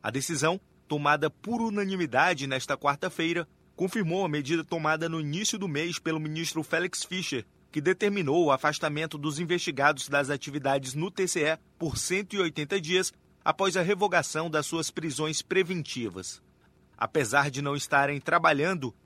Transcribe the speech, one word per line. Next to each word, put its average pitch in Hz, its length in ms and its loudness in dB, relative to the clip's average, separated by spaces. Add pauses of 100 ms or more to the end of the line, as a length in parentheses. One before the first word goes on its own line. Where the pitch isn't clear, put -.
A 107 80 -4
decisão, 151 500 0 (280)
tomada 147 420 2
por 226 320 -4
unanimidade 180 840 2
nesta 135 280 -2
quarta-feira, 165 720 0 (280)
confirmou 185 500 0
a - 20 0
medida 151 360 0
tomada 160 440 0
no 160 140 -4
início 185 380 -2
do 196 80 -4
mês 160 320 -2
pelo 160 200 -2
ministro 156 440 -4
Félix 175 400 -2
Fischer, 165 420 -6 (260)
que 151 80 -2
determinou 180 640 2
o 143 60 4
afastamento 151 640 0
dos 147 220 -4
investigados 151 720 2
das 143 220 2
atividades 139 640 -2
no 170 160 -2
T 185 160 0
C 170 140 0
E 156 180 2 (180)
por 156 220 -2
cento 196 360 -2
e 196 40 0
oitenta 165 420 0
dias 180 320 0 (300)
após 185 340 2
a 180 60 2
revogação 175 680 0
das 151 160 0
suas 160 240 -2
prisões 156 540 -4
preventivas. 147 1000 -2 (540)
Apesar 139 540 2
de 131 100 -6
não 143 140 -2
estarem 143 460 2
trabalhando 160 720 2 (100)